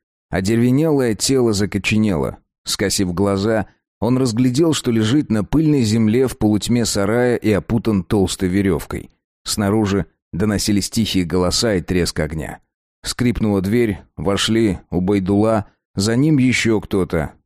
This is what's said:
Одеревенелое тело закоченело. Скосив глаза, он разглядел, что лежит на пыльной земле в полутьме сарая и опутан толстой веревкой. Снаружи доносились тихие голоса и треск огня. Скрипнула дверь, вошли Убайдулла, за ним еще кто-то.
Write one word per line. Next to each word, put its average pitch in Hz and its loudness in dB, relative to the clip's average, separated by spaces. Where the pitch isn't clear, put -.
Одеревенелое 123 2
тело 123 0
закоченело. 98 -2
Скосив 95 -2
глаза, 101 0
он 123 0
разглядел, 127 2
что - -2
лежит 113 0
на 107 0
пыльной 151 2
земле 113 2
в - -6
полутьме 110 0
сарая 117 0
и - 0
опутан 104 0
толстой 95 0
веревкой. 92 -2
Снаружи 101 0
доносились 101 0
тихие 98 0
голоса 90 0
и 87 0
треск 90 -2
огня. 78 -6
Скрипнула 110 0
дверь, 104 0
вошли 101 0
Убайдулла, 101 0
за 107 0
ним 147 4
еще 117 2
кто-то. 87 -2